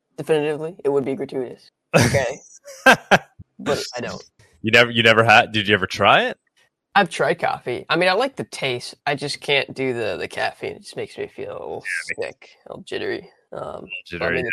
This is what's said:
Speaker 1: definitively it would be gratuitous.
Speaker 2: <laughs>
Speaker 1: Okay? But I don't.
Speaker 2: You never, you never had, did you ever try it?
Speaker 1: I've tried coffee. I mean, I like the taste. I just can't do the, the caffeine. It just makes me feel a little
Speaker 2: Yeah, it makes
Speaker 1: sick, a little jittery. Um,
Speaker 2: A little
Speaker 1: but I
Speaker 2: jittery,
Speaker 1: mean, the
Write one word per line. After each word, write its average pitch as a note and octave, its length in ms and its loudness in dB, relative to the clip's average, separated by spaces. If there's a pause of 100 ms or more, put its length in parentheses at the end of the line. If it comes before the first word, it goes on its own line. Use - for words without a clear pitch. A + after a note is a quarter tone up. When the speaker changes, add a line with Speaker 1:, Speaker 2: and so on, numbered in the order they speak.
(160)
Speaker 1:
definitively D#3 720 -2
it C#3 40 2
would C#3 140 2
be C3+ 120 -4
gratuitous. - 540 -10 (120)
Speaker 2:
<laughs> - 160 -2
Speaker 1:
Okay? C3 420 2 (460)
But - 960 0 (140)
I - 20 -6
don't. A2+ 240 -8 (380)
Speaker 2:
You G#2+ 100 -2
never, A#2+ 200 6
you A2+ 120 2
never A2+ 220 8
had, A2 260 6
did G#2 160 0
you G#2+ 60 4
ever F#2+ 140 2
try C3 380 4
it? B3 120 -6 (580)
Speaker 1:
I've G3 140 2
tried D#3 300 -2
coffee. - 500 -6
I D#3 80 0
mean, F3+ 100 2
I F#3 60 2
like C4+ 240 -2
the B2+ 80 -8
taste. - 500 -8 (100)
I D3 100 -2
just C#3 260 -8
can't C#3 320 0
do C3 200 -4
the, G#2 240 -4
the F2+ 120 -8
caffeine. - 480 -6
It - 60 -20
just - 120 -20
makes A2 220 -10
me G#2 100 -8
feel G2+ 240 -14
a - 80 -12
little - 240 -12
Speaker 2:
Yeah, - 300 -8
it - 60 -8
makes - 200 -10
Speaker 1:
sick, - 100 -20 (160)
a - 60 -18
little - 120 -16
jittery. - 460 -8 (220)
Um, - 80 -14
Speaker 2:
A - 40 -12
little - 180 -12
Speaker 1:
but - 60 -18
I - 180 -16
Speaker 2:
jittery, E2+ 300 -4
Speaker 1:
mean, F2 100 -4
the F2+ 80 -6